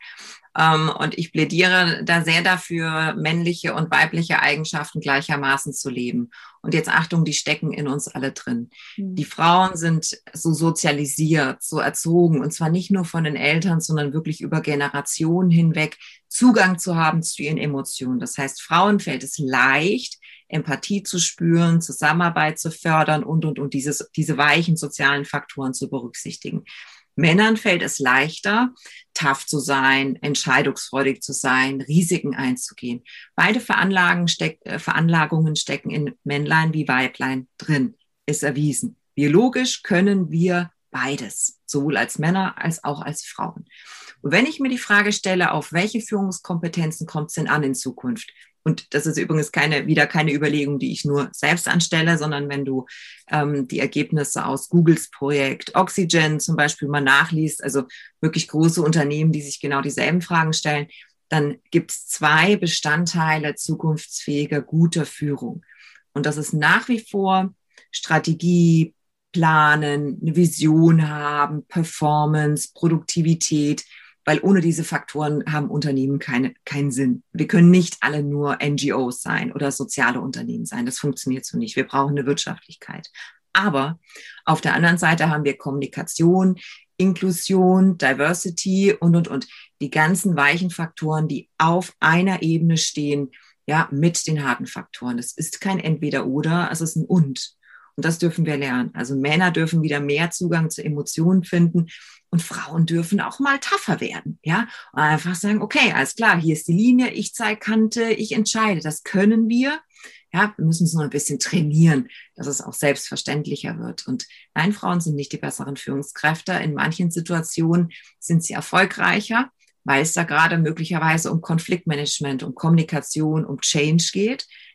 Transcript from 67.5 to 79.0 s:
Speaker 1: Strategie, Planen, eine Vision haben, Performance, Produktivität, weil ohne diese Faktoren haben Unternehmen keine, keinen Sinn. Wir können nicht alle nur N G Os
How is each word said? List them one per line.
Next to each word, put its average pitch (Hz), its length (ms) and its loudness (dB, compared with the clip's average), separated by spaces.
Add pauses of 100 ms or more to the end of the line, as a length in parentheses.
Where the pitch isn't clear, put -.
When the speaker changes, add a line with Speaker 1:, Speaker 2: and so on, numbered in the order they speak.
Speaker 1:
Strategie, 165 1000 2 (380)
Planen, 151 920 2
eine 156 140 -2
Vision 160 720 4
haben, 147 600 -2
Performance, 151 1080 0
Produktivität, 160 1120 0 (400)
weil 156 160 2
ohne 190 200 4
diese 160 220 0
Faktoren 151 680 -4
haben 151 180 -2
Unternehmen 139 500 0
keine, 127 340 -2 (120)
keinen 143 260 -2
Sinn. 127 400 0
Wir 151 160 -2
können 175 240 8
nicht 180 300 4
alle 147 220 0
nur 143 380 -2
N 147 140 0
G 135 180 0
Os 123 280 -2